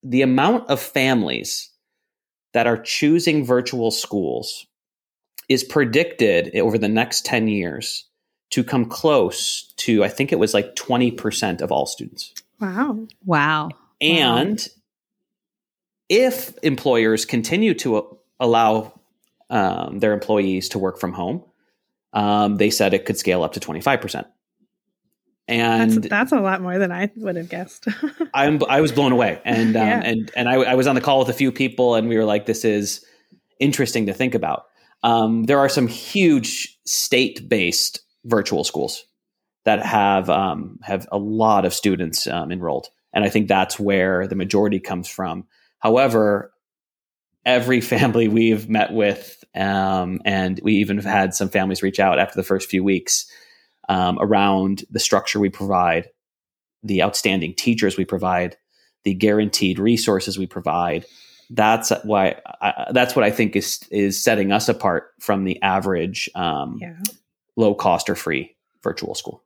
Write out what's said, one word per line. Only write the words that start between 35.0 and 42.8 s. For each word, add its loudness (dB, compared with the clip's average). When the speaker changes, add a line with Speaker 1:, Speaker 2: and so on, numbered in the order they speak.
Speaker 1:
Um, 2
there 4
are 6
some 2
huge 0
state-based -2
virtual 0
schools -6
that 2
have, 2
um, -2
have -6
a -4
lot 2
of 0
students, -2
um, -6
enrolled. -6